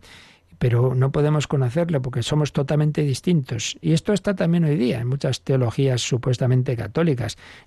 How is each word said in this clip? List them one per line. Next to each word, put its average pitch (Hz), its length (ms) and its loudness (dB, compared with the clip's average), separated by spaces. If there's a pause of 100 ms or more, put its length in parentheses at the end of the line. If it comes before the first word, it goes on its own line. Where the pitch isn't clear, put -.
(600)
pero 123 320 2
no 131 180 2
podemos 147 360 0
conocerle 147 520 0
porque 127 220 -4
somos 151 320 0
totalmente 151 480 0
distintos. 143 800 -2
Y 156 120 2
esto 165 200 0
está 202 220 -2
también 170 280 2
hoy 151 120 2
día 180 240 0
en 117 80 -4
muchas 135 340 -2
teologías 127 600 0
supuestamente 127 760 0
católicas. 120 600 -2 (300)